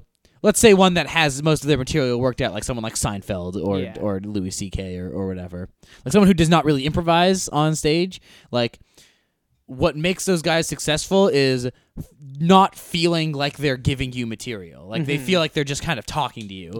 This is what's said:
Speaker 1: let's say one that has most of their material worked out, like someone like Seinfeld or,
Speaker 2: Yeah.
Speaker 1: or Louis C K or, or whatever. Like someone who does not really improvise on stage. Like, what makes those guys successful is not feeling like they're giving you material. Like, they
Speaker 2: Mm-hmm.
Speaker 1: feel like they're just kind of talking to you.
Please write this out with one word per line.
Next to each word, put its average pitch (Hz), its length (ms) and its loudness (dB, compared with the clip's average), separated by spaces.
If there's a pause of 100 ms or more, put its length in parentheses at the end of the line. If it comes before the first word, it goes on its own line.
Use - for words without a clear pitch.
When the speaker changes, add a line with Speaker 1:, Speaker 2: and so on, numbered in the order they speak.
(420)
Speaker 1:
let's 202 180 2
say 220 140 8
one 185 220 6
that 156 120 -2
has 147 360 0
most 156 200 2
of 139 40 -4
their 147 100 4
material 127 420 0
worked 127 220 -2
out, 117 120 -2
like 107 120 -6
someone 120 180 -6
like 113 120 -8
Seinfeld 95 680 -6
or, 98 160 0
Speaker 2:
Yeah. 92 220 -8
Speaker 1:
or 98 180 -2
Louis 98 320 -4
C 98 180 -8
K 92 280 -6
or, 90 120 -8
or 95 180 -6
whatever. 90 420 -10 (340)
Like 131 80 -6
someone 196 160 6
who 196 60 6
does 160 160 4
not 156 160 4
really 139 200 2
improvise 175 600 2
on 156 280 0
stage. 170 440 0 (320)
Like, 120 280 -2 (880)
what 139 280 -2
makes 175 300 -4
those 180 160 0
guys 160 260 0
successful 185 640 0
is 131 400 2 (720)
not 190 360 6
feeling 165 560 0
like 143 240 -4
they're 139 220 0
giving 131 340 -2
you 123 160 -6
material. 92 600 -12
Like, 123 180 -4
they 143 100 -2
Speaker 2:
Mm-hmm. 135 100 -6
Speaker 1:
feel 185 140 2
like 156 140 -2
they're 151 100 -2
just 139 200 -6
kind 165 160 -4
of 101 60 -12
talking 123 440 -6
to 95 40 -14
you. 90 260 -14